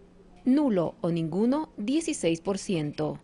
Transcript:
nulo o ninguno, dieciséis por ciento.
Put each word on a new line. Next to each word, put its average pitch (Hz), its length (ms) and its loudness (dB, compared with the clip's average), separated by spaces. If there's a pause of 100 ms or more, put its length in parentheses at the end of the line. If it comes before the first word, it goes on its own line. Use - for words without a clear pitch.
(440)
nulo 254 580 2
o 175 80 0
ninguno, 190 640 0
dieciséis 214 640 -2
por 196 160 -2
ciento. 151 680 -4